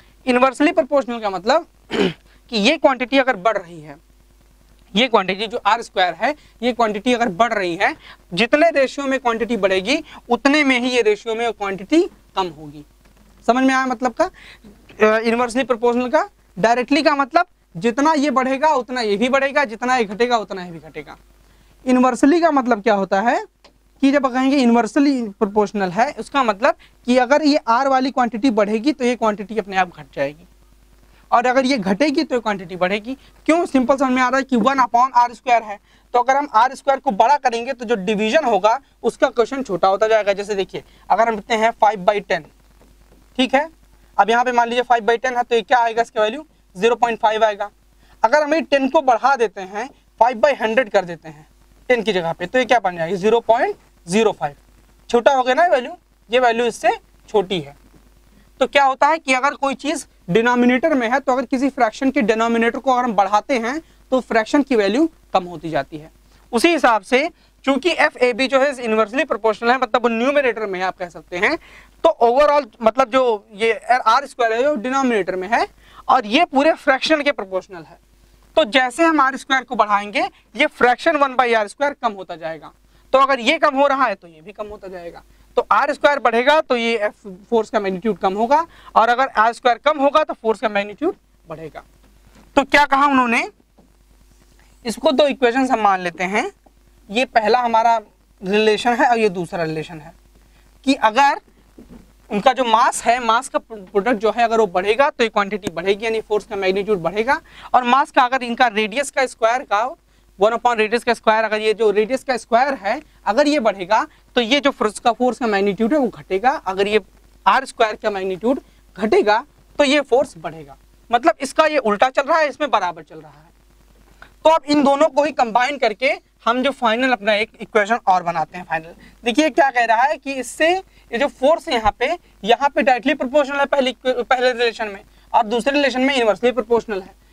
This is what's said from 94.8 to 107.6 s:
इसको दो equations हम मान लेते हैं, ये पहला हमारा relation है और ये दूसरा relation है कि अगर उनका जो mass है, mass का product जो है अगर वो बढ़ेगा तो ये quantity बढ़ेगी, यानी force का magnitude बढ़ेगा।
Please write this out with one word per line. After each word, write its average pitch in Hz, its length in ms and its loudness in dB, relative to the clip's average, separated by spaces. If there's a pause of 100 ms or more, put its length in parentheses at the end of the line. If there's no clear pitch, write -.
इसको 240 260 -2
दो 285 160 4
equations 254 440 0
हम 226 100 0
मान 196 200 2
लेते 175 240 -6
हैं, 233 260 -4 (580)
ये 233 180 -2
पहला 226 320 2
हमारा 233 380 2 (440)
relation 214 520 0
है 247 160 2
और 233 100 2
ये 214 120 2
दूसरा 175 320 -6
relation 156 360 -8
है 151 140 -20 (720)
कि 262 100 2
अगर 277 460 2 (880)
उनका 226 240 2
जो 254 120 -4
mass 233 380 0
है, 247 180 2
mass 233 280 0
का 294 120 -4
product 208 560 -4
जो 208 140 0
है 233 120 0
अगर 226 160 2
वो 214 100 2
बढ़ेगा 202 400 0
तो 254 140 -4
ये 220 60 0
quantity 196 420 -4
बढ़ेगी, 196 340 -4
यानी 220 160 -2
force 208 240 -4
का 214 100 -10
magnitude 196 460 -2
बढ़ेगा। 220 400 -2 (320)